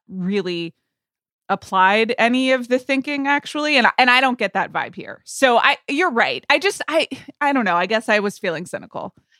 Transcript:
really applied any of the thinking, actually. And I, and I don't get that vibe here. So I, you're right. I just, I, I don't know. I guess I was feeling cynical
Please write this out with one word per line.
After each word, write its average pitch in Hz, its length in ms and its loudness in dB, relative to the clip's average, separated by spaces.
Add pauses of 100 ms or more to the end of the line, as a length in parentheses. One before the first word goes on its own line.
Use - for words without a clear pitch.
really 180 680 -4 (760)
applied 196 680 2
any 254 360 2
of 247 160 -2
the 254 100 2
thinking, 277 480 -4
actually. 294 500 0
And 233 80 6
I, - 140 4
and 247 100 4
I 247 100 2
don't 254 200 0
get 196 140 -4
that 196 180 -2
vibe 151 240 -6
here. - 300 -16
So 247 320 2
I, 277 200 4 (100)
you're 320 220 0
right. 180 400 -2
I 294 80 4
just, 381 300 -2
I, 302 200 0 (320)
I 285 140 0
don't 247 120 0
know. 175 100 0
I 175 100 0
guess 220 240 -2
I 214 100 4
was 202 200 -6
feeling 170 260 -6
cynical - 480 -12 (260)